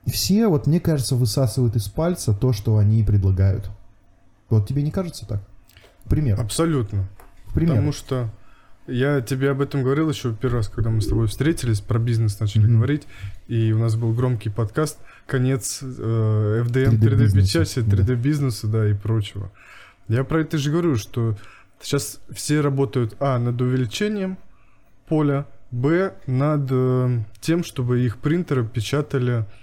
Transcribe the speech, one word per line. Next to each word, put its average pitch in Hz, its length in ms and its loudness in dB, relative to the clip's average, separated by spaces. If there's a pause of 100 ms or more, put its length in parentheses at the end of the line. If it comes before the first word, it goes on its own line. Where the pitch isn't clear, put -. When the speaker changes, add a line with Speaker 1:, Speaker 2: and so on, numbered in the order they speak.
Speaker 1:
все, 220 420 2
вот, 156 200 2
мне 165 140 2
кажется, 139 340 0
высасывают 123 640 0
из 107 100 -2
пальца 165 460 -2
то, 127 180 2
что 110 260 0
они 107 240 4
предлагают. 95 720 2 (800)
Вот 107 180 2
тебе 139 140 -2
не 151 100 -2
кажется 180 340 -6
так? 104 160 -6 (680)
Пример. 131 300 2
Speaker 2:
Абсолютно. 120 680 0 (460)
Speaker 1:
Пример. 160 220 2
Speaker 2:
Потому 143 180 2
что 127 360 -4 (580)
я 139 340 0
тебе 135 300 0
об 139 100 0
этом 139 220 -2
говорил 143 260 2
ещё 120 240 -4
первый 120 240 -2
раз, 107 100 0
когда 113 220 -2
мы 110 100 2
с 95 80 0
тобой 110 200 2
встретились, 127 520 0
про 113 180 -2
бизнес 113 440 0
начали 107 240 4
Speaker 1:
Мгм. 117 100 6
Speaker 2:
говорить, 139 280 2 (440)
и 113 240 0
у 110 80 2
нас 113 160 0
был 117 180 0
громкий 123 360 -2
подкаст, 120 480 -2 (300)
конец, 131 540 -2
э, 110 800 0
F 117 100 0
D 131 120 2
M, 113 140 4
Speaker 1:
три - 20 2
дэ 110 80 4
Speaker 2:
три 107 80 4
дэ 110 80 6
Speaker 1:
бизнеса, 98 360 4
Speaker 2:
печати, 147 200 0
Speaker 1:
да. 107 160 2
Speaker 2:
три 95 80 4
дэ 127 120 2
бизнеса, 131 520 -2
да, 107 220 0
и 104 40 2
прочего. 101 560 -4 (600)
Я 127 160 0
про 160 160 0
это 156 160 -2
же 143 140 -2
говорю, 170 260 0
что 110 400 -2 (440)
щас - 380 -4 (100)
все 147 300 -2
работают, 135 640 0
а, 135 180 0
над 120 220 -2
увеличением 185 760 -2 (680)
поля, 147 380 0 (260)
б, 165 400 0 (160)
над, 139 420 0
э, 127 500 2 (200)
тем, 170 240 0
чтобы 123 380 -2
их 123 160 0
принтеры 151 480 0
печатали 123 800 -2 (180)